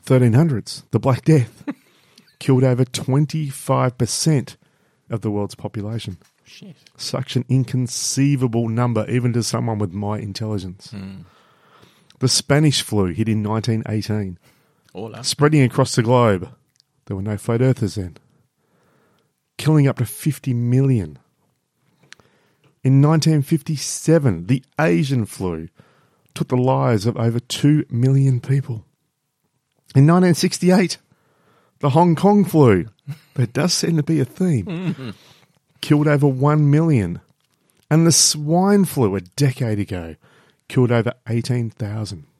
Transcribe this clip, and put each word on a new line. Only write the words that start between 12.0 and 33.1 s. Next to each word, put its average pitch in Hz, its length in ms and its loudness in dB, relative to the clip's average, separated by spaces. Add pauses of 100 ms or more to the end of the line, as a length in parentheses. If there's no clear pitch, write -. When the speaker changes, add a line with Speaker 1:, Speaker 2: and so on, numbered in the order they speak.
Speaker 1:
The 131 80 0
Spanish 143 540 2
flu 101 260 -2
hit 101 220 -2
in 107 120 0
nineteen 110 460 -4
eighteen. 104 520 -6 (540)
Speaker 2:
Hola. 110 300 -14
Speaker 1:
Spreading 147 380 2
across 127 340 2
the 120 80 2
globe. 110 460 2 (560)
There 104 100 -8
were 98 80 -6
no 104 140 -6
flat 117 240 -2
earthers 123 340 0
then. 92 220 -10 (1400)
Killing 147 300 4
up 131 100 0
to 120 80 -2
fifty - 480 -6
million. 120 680 0 (1600)
In 135 180 6
nineteen 156 400 4
fifty-seven, 143 1080 -2
the 131 160 0 (160)
Asian 147 460 0
flu 85 440 -8 (640)
took - 140 -6
the 127 100 -2
lives 127 480 0
of 113 120 -2
over 117 220 0
two - 500 0
million 131 500 2
people. 131 460 -4 (1120)
In 139 100 8
nineteen 175 280 4
sixty-eight, 180 640 0 (840)
the 143 120 0
Hong 165 240 4
Kong 202 300 4
flu, 117 420 4 (480)